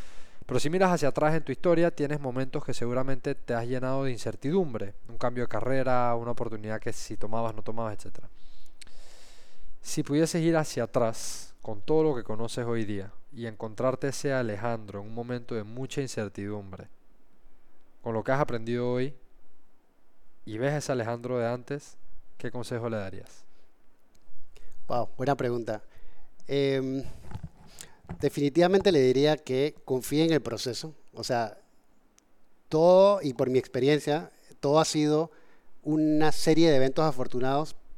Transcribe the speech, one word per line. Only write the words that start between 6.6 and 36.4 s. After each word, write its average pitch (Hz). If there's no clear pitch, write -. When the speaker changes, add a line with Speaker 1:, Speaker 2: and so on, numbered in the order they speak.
Speaker 1:
que 117
si -
tomabas, 113
no 110
tomabas, 113
etcétera. -
Si -
pudieses 160
ir 165
hacia 147
atrás -
con 107
todo 156
lo 156
que 117
conoces 113
hoy 117
día 98
y 117
encontrarte 120
ese 139
Alejandro 110
en 101
un 110
momento 120
de 110
mucha 123
incertidumbre, 101
con 117
lo 110
que 131
has 135
aprendido 120
hoy, 127
y 107
ves 139
a -
ese 143
Alejandro 120
de 117
antes, 127
¿qué 120
consejo 120
le 110
darías? 95
Speaker 2:
Wow, 120
buena 131
pregunta. 120
Em, 135
definitivamente 175
le 151
diría 147
que 135
confíe 135
en 165
el 139
proceso. 123
O 117
sea, 117
todo, 185
y 143
por 123
mi 127
experiencia, 143
todo 143
ha 160
sido 151
una 151
serie 160